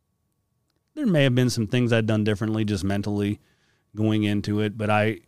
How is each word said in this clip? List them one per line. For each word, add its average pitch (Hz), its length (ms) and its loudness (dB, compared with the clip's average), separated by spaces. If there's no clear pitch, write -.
there 302 100 -4
may 165 180 4
have 127 120 4
been 131 140 4
some 110 180 -2
things 123 260 0
I'd 113 140 2
done 107 160 0
differently 107 420 -2
just 101 180 -2
mentally 101 560 -2
going 107 280 0
into 104 380 0
it, 107 160 -4
but 107 120 -4
I, 107 380 0